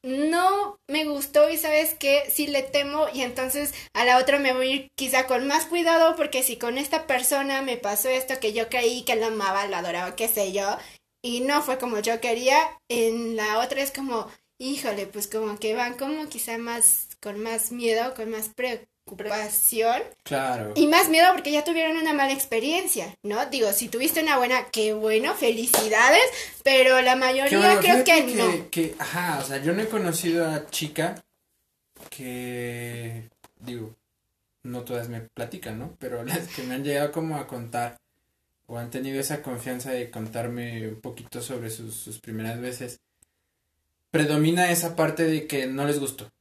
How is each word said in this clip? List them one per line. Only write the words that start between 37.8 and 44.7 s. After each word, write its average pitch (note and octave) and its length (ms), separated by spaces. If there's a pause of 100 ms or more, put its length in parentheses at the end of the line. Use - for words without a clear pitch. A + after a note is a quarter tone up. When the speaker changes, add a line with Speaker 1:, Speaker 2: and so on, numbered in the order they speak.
Speaker 2:
o A#2 120
han A#2 120
tenido C3+ 300
esa D3 220
confianza B2 480
de B2 200
contarme A#2 800
un A2 120
poquito A#2 420
sobre A#2 280
sus, A2 260
sus - 240
primeras A2+ 400
veces, B2 400 (1080)
predomina D#3 600